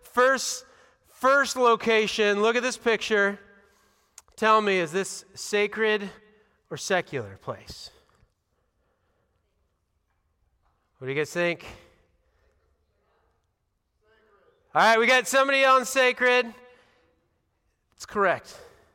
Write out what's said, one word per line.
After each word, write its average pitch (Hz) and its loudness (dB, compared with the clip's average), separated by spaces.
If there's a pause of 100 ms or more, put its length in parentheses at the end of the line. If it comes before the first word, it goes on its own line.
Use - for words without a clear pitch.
First, - -2 (460)
first 269 0
location, 220 2
look 226 2
at 247 -2
this 240 -4
picture. 202 -2 (960)
Tell 220 4
me, 196 0
is 170 -2
this 185 -8
sacred 208 -4 (600)
or 156 -12
secular 131 -6
place? - -16 (3000)
What 131 -14
do 135 -6
you 139 -4
guys 151 -4
think? 170 -4 (3000)
All 151 2
right, 220 4
we 226 2
got 254 4
somebody 269 2
on 262 4
sacred. 247 0 (1500)
It's - -20
correct. 185 -4 (380)